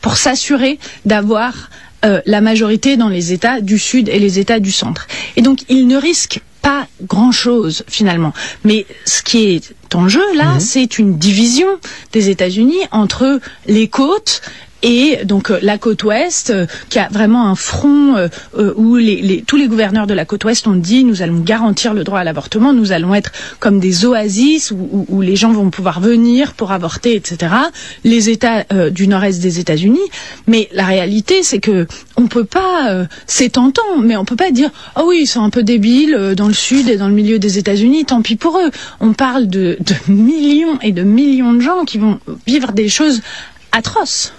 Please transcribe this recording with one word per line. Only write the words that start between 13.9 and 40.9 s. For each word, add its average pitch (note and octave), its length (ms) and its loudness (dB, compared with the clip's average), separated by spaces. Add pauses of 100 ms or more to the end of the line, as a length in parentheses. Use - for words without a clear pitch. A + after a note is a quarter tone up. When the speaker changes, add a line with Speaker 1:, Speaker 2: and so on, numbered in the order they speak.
Speaker 1:
et A#3+ 420 2
donc, G3 240 -2
euh, G3 140 0
la G#3 160 0
côte A3 240 -2
ouest, A#3+ 480 -2
euh, F#3 160 -2 (220)
qui A#3+ 100 0
a F#3+ 100 0
vraiment G#3+ 400 2
un F#3+ 60 0
front, C#4+ 600 2
euh, F3+ 120 0 (320)
euh, G#3 180 2
où A3+ 180 4
les, A3+ 280 2
les, F#3+ 180 0
tous C#4 160 0
les C#4 100 2
gouverneurs G#3+ 380 0
de G3+ 80 -2
la E3+ 100 -2
côte G3+ 220 -6
ouest A3+ 220 0
ont G3+ 80 2
dit : « F#3+ 280 2
Nous G#3+ 200 2
allons E3+ 160 0
garantir G#3+ 560 0
le G3 80 -2
droit F#3+ 160 -4
à F3+ 40 -2
l'avortement, F#3+ 500 0
nous A3 180 2
allons F3+ 240 0
être G#3 160 -2 (280)
comme G3+ 200 2
des F#3 260 0
oasis B3 640 0
où, G#3+ 80 -6
où, F#3+ 320 -4
où F#3+ 120 0
les F#3+ 140 0
gens G#3+ 160 2
vont G3+ 200 0
pouvoir F3 280 -4
venir A#3+ 540 2
pour G3 180 -6
avorter, F#3+ 440 -2
et F#3+ 80 -2
cetera. » F#3 480 -2 (320)
Les A3+ 260 2
États, A3+ 420 0
euh, F#3 200 0
du F#3 160 0
nord-est G3 340 0
des F3 180 -2
États-Unis. F3+ 380 0 (480)
Mais A3 260 2
la F#3+ 140 -2
réalité, G3+ 560 0
c'est C#4 180 -2
que F#3 280 0 (280)
on A#3+ 120 2
peut A#3 180 0
pas, E4+ 460 -2
euh, F#3 140 -2 (200)
c'est - 240 -2
tentant, E4 500 0
mais A3+ 160 2
on G3 100 -4
peut A#3+ 100 -6
pas F4+ 160 0
dire : « C4+ 180 2 (260)
Ah C#4+ 100 -2
oui, F4 160 2
ils C#4 60 0
sont A#3+ 140 -2
un G#3+ 80 2
peu A#3+ 140 0
débiles, A#3+ 500 2
euh, G3 220 0
dans G3+ 120 0
le G#3+ 60 2
sud B3 340 0
et A3+ 100 2
dans G3 100 -2
le G3+ 80 2
milieu G#3+ 240 2
des G3 180 0
États-Unis, G#3+ 480 2
tant B3 160 0
pis A3 140 -2
pour E4 240 -2
eux. » E4+ 100 2 (300)
On A3 140 2
parle B3+ 340 0
de, F#3 320 -2
de F3 160 -2 (120)
millions D4 760 2
et G#3+ 80 0